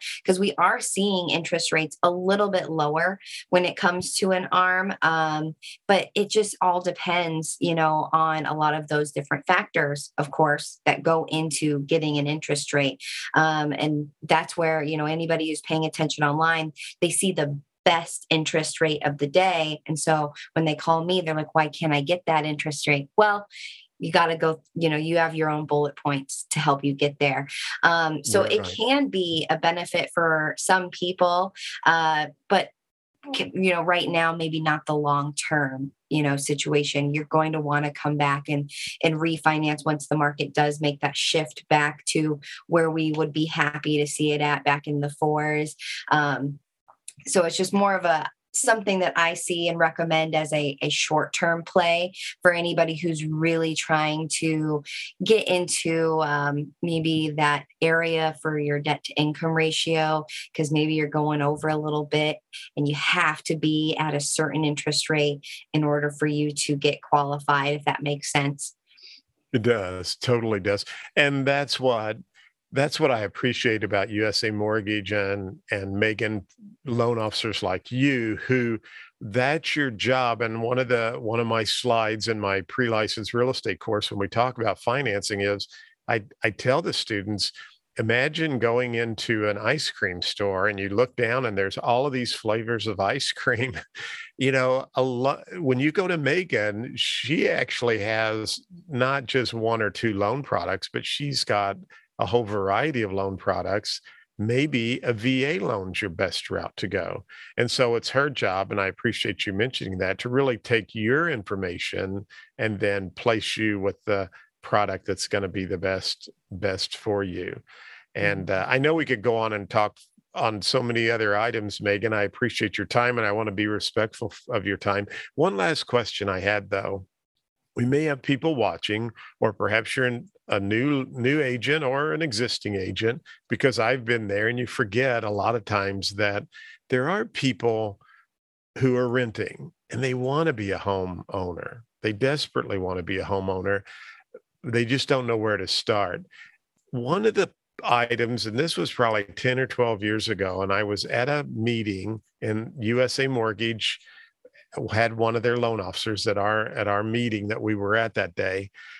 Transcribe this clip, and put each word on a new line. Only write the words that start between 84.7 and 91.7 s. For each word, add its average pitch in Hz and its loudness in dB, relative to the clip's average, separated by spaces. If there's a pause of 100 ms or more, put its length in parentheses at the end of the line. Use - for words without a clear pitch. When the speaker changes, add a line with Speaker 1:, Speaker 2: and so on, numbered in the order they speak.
Speaker 2:
financing, 110 -2
is 101 0 (420)
I, 113 -2 (180)
I 113 0
tell 127 0
the 175 -4
students, 101 -4 (440)
imagine 139 0
going 120 0
into 113 -2
an 104 0
ice 120 0
cream 90 -4
store 98 0
and 104 0
you 98 -4
look 110 2
down 123 0
and 104 -2
there's 98 -2